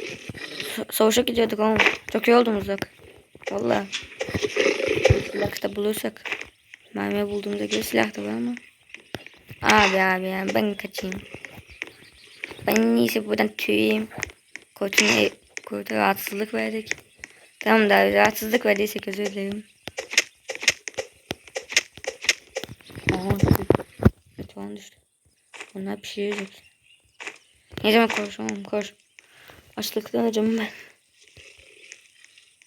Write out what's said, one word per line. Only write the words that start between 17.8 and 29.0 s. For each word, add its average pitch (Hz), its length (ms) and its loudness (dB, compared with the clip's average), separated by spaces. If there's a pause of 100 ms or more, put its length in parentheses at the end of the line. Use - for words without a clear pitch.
da 196 240 6
rahatsızlık 214 520 2
verdiysek 208 420 0
özür 202 180 -6
dilerim. 202 400 -6 (3500)
Aha, 196 240 0 (1040)
et 190 140 -14
falan 202 240 -12
düştü. - 200 -20 (760)
Bunlar 196 280 -8
pişirecek. 202 640 -6 (1200)
Ne 214 80 4
zaman 226 160 6
koş 208 320 -6
oğlum, 214 240 -6
koş. 208 300 -6 (840)